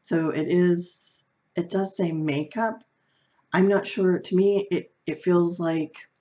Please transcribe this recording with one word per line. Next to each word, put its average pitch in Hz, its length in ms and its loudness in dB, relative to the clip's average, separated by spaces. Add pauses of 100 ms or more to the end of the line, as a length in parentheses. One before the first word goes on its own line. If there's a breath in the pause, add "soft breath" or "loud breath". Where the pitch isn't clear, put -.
So 160 280 0
it 156 180 -2
is, 175 760 0 (320)
it 175 140 -4
does 190 280 -4
say 175 140 0
makeup. 160 720 -4 (680)
I'm 190 160 4
not 196 200 2
sure. 185 320 2
To - 160 -6
me, 196 360 2
it, 180 200 -4 (140)
it 156 160 -6
feels 175 380 2
like 160 500 -4 (120)